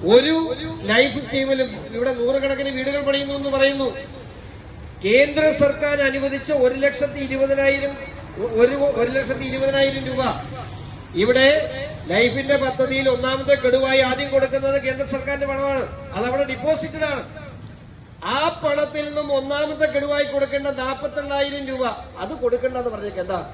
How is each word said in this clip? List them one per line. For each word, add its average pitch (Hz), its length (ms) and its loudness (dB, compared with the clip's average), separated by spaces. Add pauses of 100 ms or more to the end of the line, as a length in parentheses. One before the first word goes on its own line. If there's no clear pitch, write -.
(140)
ഒരു 285 220 8 (480)
ലൈഫ് 247 420 4
സ്കീമിലും 269 440 0 (220)
ഇവിടെ 247 220 0
നൂറുകണക്കിന് 269 560 0
വീടുകൾ 269 320 -2
പണിയുന്നു 277 320 0
എന്ന് 277 160 -4
പറയുന്നു. 269 380 2 (1160)
കേന്ദ്ര 294 460 4
സർക്കാർ 285 500 2
അനുവദിച്ച 269 500 -2
ഒരു 254 240 4
ലക്ഷത്തി 277 520 0
ഇരുപതിനായിരം, 277 680 2 (680)
ഒരു, 254 140 6 (260)
ഒരു 247 100 2
ലക്ഷത്തി 269 400 -2
ഇരുപതിനായിരം 269 540 2
രൂപ 254 160 -4 (960)
ഇവിടെ 247 340 6 (580)
ലൈഫിന്റെ 262 500 2
പദ്ധതിയിൽ 262 520 2
ഒന്നാമത്തെ 262 460 2
ഗഡുവായി 262 440 4
ആദ്യം 262 300 0
കൊടുക്കുന്നത് 269 520 2
കേന്ദ്ര 262 240 -2
സർക്കാരിന്റെ 277 420 -4
പണമാണ്. 269 360 -2 (300)
അതവിടെ 254 300 0
ഡെപ്പോസിറ്റഡ് 311 600 -2
ആണ്. 285 200 -2 (1000)
ആ 302 380 -2
പണത്തിൽ 294 420 -2
നിന്നും 294 280 -4
ഒന്നാമത്തെ 294 520 0
ഗഡുവായി 285 380 0
കൊടുക്കേണ്ട 277 440 -2
നാൽപത്തെണ്ണായിരം 277 1000 -4
രൂപ 262 180 -2 (340)
അത് 202 140 -6
കൊടുക്കേണ്ടെന്ന് 247 560 -2
പറഞ്ഞേക്ക്. 208 300 -8
എന്താ? 185 200 -4 (140)